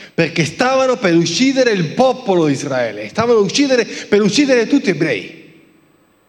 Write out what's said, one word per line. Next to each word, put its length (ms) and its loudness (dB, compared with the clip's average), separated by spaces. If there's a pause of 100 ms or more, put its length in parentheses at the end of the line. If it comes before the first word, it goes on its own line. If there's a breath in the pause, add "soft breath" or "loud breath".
(140)
perché 320 -2
stavano 520 0
per 180 2
uccidere 560 2
il 220 -2
popolo 520 0
di 80 2
Israele, 560 -4
stavano 300 2
uccidere, 460 0
per 360 -2
uccidere 460 2
tutti 200 0
gli 20 2
ebrei. 520 -4 (880)